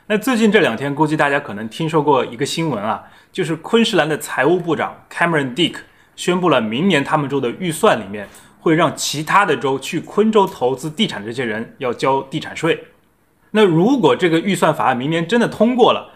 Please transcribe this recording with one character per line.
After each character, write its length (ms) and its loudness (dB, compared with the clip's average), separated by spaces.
那 100 0
最 180 0
近 160 4
这 80 4
两 160 2
天， 180 -4
估 140 2
计 80 0
大 140 2
家 100 0
可 140 -8
能 160 -8
听 180 -4
说 160 0
过 220 2
一 100 -12
个 100 -4
新 240 -4
闻 140 -4
啊， 220 -4
就 140 -4
是 100 -4
昆 280 2
士 120 0
兰 140 4
的 80 -2
财 280 -4
务 140 4
部 160 -2
长 340 -6
Cameron 460 -2
Dick 200 -2
宣 240 0
布 80 2
了， 100 4
明 300 0
年 120 2
他 160 -2
们 120 -4
州 100 -2
的 120 -2
预 200 -6
算 260 2
里 120 -8
面 180 -12
会 160 2
让 180 2
其 300 -6
他 220 2
的 100 0
州 240 -2
去 220 -6
昆 280 0
州 160 4
投 300 -2
资 140 -10
地 180 -2
产 140 -10
的 60 -12
这 60 -10
些 120 -6
人 320 -6
要 160 -4
交 300 0
地 180 -8
产 120 -12
税。 340 -2
那 120 4
如 340 4
果 160 4
这 160 0
个 120 2
预 120 -2
算 220 2
法 120 -4
案 100 2
明 120 -4
年 160 -2
真 140 0
的 80 2
通 300 0
过 160 6
了， 220 -6